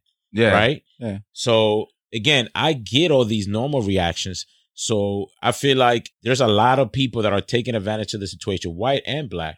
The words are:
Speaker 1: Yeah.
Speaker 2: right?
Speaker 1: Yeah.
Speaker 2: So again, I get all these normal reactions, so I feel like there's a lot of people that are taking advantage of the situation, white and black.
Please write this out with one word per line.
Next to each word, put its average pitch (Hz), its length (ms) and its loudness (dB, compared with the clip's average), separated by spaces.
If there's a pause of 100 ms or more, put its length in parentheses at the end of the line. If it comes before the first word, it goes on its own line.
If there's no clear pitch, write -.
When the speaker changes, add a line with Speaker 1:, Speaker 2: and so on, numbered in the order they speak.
(320)
Speaker 1:
Yeah. 107 200 4
Speaker 2:
right? 110 320 2 (160)
Speaker 1:
Yeah. 107 200 -8 (120)
Speaker 2:
So 110 540 2 (280)
again, 113 420 0
I 143 180 2
get 127 380 0
all 131 140 4
these 104 220 -2
normal 123 340 -2
reactions, 92 640 -2 (320)
so 101 500 -2 (140)
I 120 120 0
feel 139 240 0
like 120 340 2 (100)
there's 123 200 0
a 123 60 4
lot 113 320 4
of 123 120 0
people 123 300 -2
that 104 100 2
are 101 100 0
taking 120 340 -2
advantage 107 380 -4
of 107 60 -8
the 98 80 -8
situation, 92 480 -6
white 127 320 -2
and 139 220 -8
black. 82 280 -8